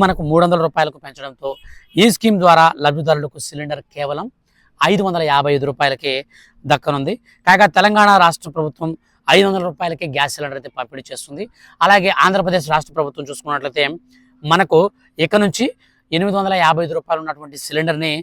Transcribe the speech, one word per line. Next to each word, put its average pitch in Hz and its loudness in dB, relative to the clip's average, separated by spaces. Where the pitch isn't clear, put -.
మనకు 190 0
మూడు 165 4
వందల 175 2
రూపాయలకు 151 -2
పెంచడంతో 139 -12
ఈ 220 6
స్కీమ్ 220 0
ద్వారా 165 8
లబ్ధిదారులకు 147 -2
సిలిండర్ 147 -10
కేవలం 147 -6
ఐదు 202 0
వందల 170 -4
యాభై 143 0
ఐదు 135 -4
రూపాయలకే 139 -4
దక్కనుంది. 143 -2
కాగా 190 6
తెలంగాణ 208 4
రాష్ట్ర 165 -2
ప్రభుత్వం 160 -4
ఐదు 196 6
వందల 190 -2
రూపాయలకే 170 -8
గ్యాస్ 139 -2
సిలిండర్ 139 -10
అయితే 131 -18
పంపిణీ 131 -12
చేస్తుంది. 143 -14
అలాగే 196 4
ఆంధ్రప్రదేశ్ 180 -2
రాష్ట్ర 156 -4
ప్రభుత్వం 143 -6
చూసుకున్నట్లయితే 143 -4
మనకు 175 2
ఇక 185 0
నుంచి 226 -2
ఎనిమిది 190 -2
వందల 190 -2
యాభై 160 2
ఐదు 156 -6
రూపాయలు 160 -4
ఉన్నటువంటి 147 -10
సిలిండర్ని 156 -2